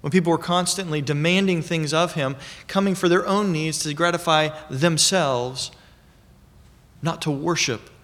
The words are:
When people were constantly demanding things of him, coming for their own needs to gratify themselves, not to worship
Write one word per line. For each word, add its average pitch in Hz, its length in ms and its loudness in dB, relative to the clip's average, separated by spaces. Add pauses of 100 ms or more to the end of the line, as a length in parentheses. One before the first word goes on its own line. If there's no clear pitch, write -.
When 147 80 -4
people 170 220 4
were 156 60 2
constantly 175 600 -2
demanding 165 600 2
things 156 320 -2
of 170 180 2
him, 139 240 -2 (320)
coming 196 260 2
for 180 140 2
their 175 180 4
own 196 260 0
needs 156 260 -2
to 151 160 -4
gratify 160 560 2 (180)
themselves, 139 1000 0 (1300)
not - 220 -4
to 160 80 -2
worship 143 580 -2 (160)